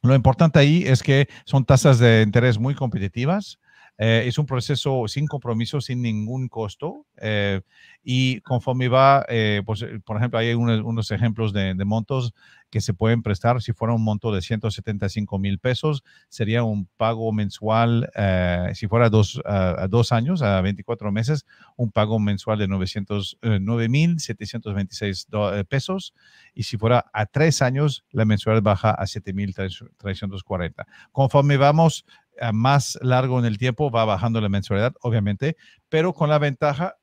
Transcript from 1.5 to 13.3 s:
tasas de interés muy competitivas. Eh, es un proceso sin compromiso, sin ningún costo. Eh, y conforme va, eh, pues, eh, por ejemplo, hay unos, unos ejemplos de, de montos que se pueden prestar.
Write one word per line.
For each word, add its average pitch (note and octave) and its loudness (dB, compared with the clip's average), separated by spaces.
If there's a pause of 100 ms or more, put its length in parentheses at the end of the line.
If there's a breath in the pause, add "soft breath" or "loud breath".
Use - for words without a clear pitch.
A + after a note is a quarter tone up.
tasas C3 6
de A2+ 8
interés A2+ 2
muy C3 -2
competitivas. B2+ -4 (400 soft breath)
Eh, A2+ 4
es B2 -2
un D3 -2
proceso C3 -2
sin C#3+ -4
compromiso, A#2+ -4
sin B2 -6
ningún A#2 -4
costo. D3 -10 (120)
Eh, G2+ -2 (420 soft breath)
y B2+ 0
conforme B2+ -2
va, C3+ 6
eh, G#2+ 0
pues, G#2+ -6
eh, A2 -12
por G#2+ -8
ejemplo, A#2 -2
hay A#2 0
unos, A#2 2
unos A2+ -4
ejemplos A2 -2
de, F#2+ -2
de G2 -2
montos A2+ -2 (380 soft breath)
que G#2+ -2
se G2+ -4
pueden A2+ 2
prestar. A#2 0